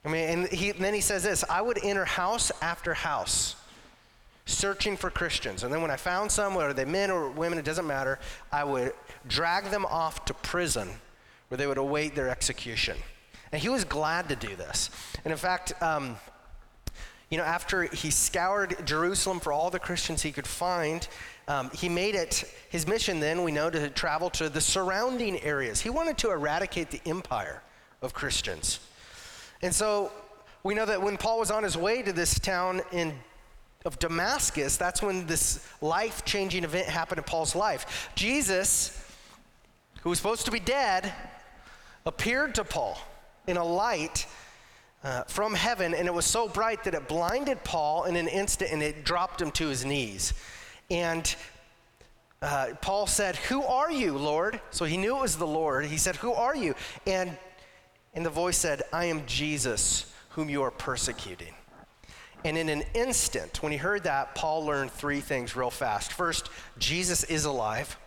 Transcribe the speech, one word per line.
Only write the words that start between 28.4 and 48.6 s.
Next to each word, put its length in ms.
And 140
so 360
we 120
know 120
that 160
when 160
Paul 200
was 120
on 120
his 140
way 240
to 140
this 240
town 420
in, 200
of 140
Damascus, 800
that's 240
when 240
this 400
life-changing 840
event 240
happened 300
in 60
Paul's 300
life. 600
Jesus, 880
who 80
was 100
supposed 280
to 40
be 100
dead, 520
appeared 480
to 100
Paul 340
in 120
a 60
light, 640
uh, 180
from 320
heaven, 400
and 140
it 40
was 140
so 220
bright 340
that 100
it 140
blinded 560
Paul 420
in 120
an 100
instant, 460